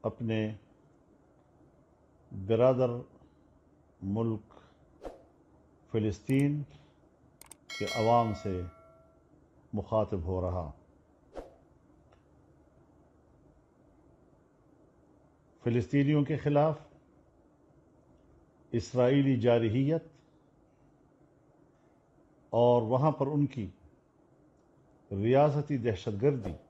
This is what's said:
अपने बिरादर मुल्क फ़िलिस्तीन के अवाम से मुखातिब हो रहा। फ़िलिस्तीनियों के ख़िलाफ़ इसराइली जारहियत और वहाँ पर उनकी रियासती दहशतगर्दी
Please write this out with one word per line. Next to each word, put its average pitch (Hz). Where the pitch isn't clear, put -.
अपने 110
बिरादर 120
मुल्क 110
फ़िलिस्तीन 135
के -
अवाम 113
से 98
मुखातिब 101
हो 92
रहा। 87
फ़िलिस्तीनियों 139
के 147
ख़िलाफ़ 147
इसराइली 127
जारहियत 120
और 120
वहाँ 131
पर 139
उनकी 139
रियासती 139
दहशतगर्दी 107